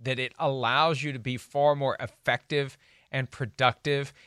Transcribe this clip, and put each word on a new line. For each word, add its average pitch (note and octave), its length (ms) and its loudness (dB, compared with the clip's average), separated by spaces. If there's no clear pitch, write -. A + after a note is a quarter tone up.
that B2 160 -4
it B2+ 200 -4
allows C3+ 640 2
you D3 120 -6
to C3 40 -8
be B2 200 -6
far C#3+ 360 2
more C#3 240 0
effective C3 760 -4
and C3 200 -4
productive, C3+ 800 0